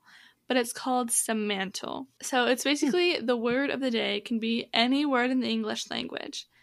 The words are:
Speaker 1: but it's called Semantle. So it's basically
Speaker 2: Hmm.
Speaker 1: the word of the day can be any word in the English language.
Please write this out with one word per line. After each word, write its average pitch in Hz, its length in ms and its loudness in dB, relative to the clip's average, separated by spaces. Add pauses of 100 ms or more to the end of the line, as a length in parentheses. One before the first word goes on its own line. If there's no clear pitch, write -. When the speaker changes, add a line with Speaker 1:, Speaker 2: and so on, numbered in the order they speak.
(480)
Speaker 1:
but 247 80 2
it's 233 160 0
called 247 400 -2
Semantle. 208 960 -2 (140)
So 247 240 2
it's 247 180 2
basically 311 540 4
Speaker 2:
Hmm. 226 80 -4
Speaker 1:
the 247 100 2
word 240 340 0
of - 100 -2
the 262 100 0
day 208 300 -2
can 226 200 -2
be 226 340 -2
any 262 320 2
word 254 240 2
in 262 100 2
the 226 80 0
English 226 420 -4
language. - 580 -8 (140)